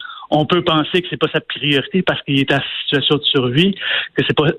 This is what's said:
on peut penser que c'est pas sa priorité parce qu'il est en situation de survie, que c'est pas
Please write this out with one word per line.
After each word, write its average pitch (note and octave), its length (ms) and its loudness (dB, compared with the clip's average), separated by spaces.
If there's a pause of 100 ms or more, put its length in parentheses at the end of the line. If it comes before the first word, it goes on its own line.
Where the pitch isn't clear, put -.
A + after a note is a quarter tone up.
(320)
on D3+ 140 4
peut F3 180 2
penser D#3+ 380 2
que F3+ 80 -6
c'est D3+ 100 -6
pas D3+ 120 2
sa D3+ 100 0
priorité C#3+ 600 -2
parce D3+ 220 -2
qu'il C#3 160 0
est C3+ 120 2
en C#3+ 80 2 (240)
situation C#3+ 340 2
de C#3 60 -4
survie, C#3+ 520 2 (400)
que C#3 120 2
c'est C3+ 80 0
pas D3+ 120 2 (120)